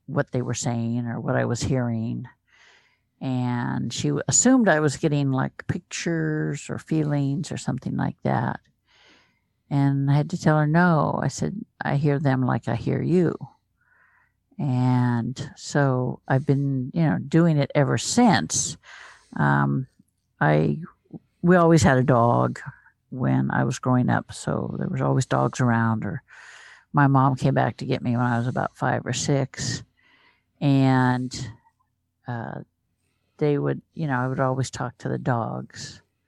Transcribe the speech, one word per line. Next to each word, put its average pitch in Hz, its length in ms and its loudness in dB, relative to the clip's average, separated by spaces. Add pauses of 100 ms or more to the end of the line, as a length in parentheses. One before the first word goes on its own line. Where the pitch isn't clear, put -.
what 139 280 -4
they 123 100 -2
were 123 100 -6
saying 117 540 -4
or 117 120 -6
what 127 180 -2
I 123 100 0
was 117 160 -4
hearing. 120 640 -4 (920)
And 127 720 -4
she - 180 -2
w-, 143 180 -2
assumed 247 400 4
I 156 100 6
was 156 180 2
getting, 143 360 0
like, 131 340 -4
pictures 156 1040 -4
or - 80 -6
feelings 147 720 -2
or - 60 -6
something - 400 -6
like - 260 -2
that. 127 380 0 (1080)
And 139 400 2
I 139 60 4
had 147 160 0
to - 100 -6
tell 156 160 4
her, 151 120 2
"No." 165 520 2
I - 60 -2
said, 156 300 -4 (260)
"I - 140 -2
hear 143 240 0
them 131 260 2
like 127 220 -2
I 117 80 0
hear 131 260 -2
you." 160 340 2 (1200)
And 123 1000 0
so 131 720 -2
I've 135 180 0
been, 139 480 0
you 170 80 0
know, 147 160 2
doing 160 400 2
it 139 160 0
ever 135 240 2
since. - 800 2 (600)
Um, 139 520 0 (520)
I, 151 380 2 (640)
we 175 140 6
always 165 260 6
had 135 160 6
a 127 60 2
dog 123 560 2 (500)
when 131 400 -2
I 131 140 0
was 131 160 -4
growing 127 300 0
up, - 220 -2
so - 460 -6
there - 100 -6
was 131 120 -4
always 139 260 0
dogs 135 340 -2
around, 113 440 2
or 95 180 -6 (680)
my 143 160 6
mom 135 260 4
came 135 200 0
back 127 240 0
to 127 60 -10
get 139 160 -4
me 123 120 -2
when 120 140 0
I 120 120 0
was 117 80 -2
about - 300 -4
five 127 280 -2
or - 80 -4
six, 127 720 -4 (800)
and, 131 760 2 (920)
uh, 117 320 -10 (760)
they 147 200 0
would, 139 240 -2 (140)
you 160 140 -6
know, 127 100 0
I 127 80 0
would 131 140 -4
always 131 280 0
talk - 300 -8
to 135 100 -8
the 131 80 -2
dogs, 123 840 -6 (260)